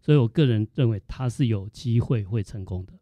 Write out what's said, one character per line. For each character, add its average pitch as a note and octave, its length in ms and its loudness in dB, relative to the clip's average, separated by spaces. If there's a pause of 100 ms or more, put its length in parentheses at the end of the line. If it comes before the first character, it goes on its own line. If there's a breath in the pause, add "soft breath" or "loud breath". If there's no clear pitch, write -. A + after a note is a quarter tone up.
所 - 120 2
以 D3 60 8
我 A#2+ 80 4
个 D3+ 200 2
人 A2 280 2
认 B2+ 140 2
为 G#2+ 180 -2
它 B2+ 220 -6
是 B2 180 -2
有 G2+ 220 -4
机 A#2 320 0
会 A2+ 240 -2
会 G#2 180 -4
成 G2 220 -10
功 F#2 220 -8
的。 - 160 -20